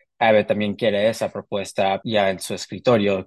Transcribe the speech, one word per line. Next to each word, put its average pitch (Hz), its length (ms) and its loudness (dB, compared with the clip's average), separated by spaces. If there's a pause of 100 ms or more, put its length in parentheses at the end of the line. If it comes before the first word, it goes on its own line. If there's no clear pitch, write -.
(220)
Abbott 110 260 4
también 104 260 -2
quiere 104 340 0
esa 113 240 -4
propuesta 98 720 -4
ya 104 260 0
en 92 120 -4
su - 120 -10
escritorio, 101 720 0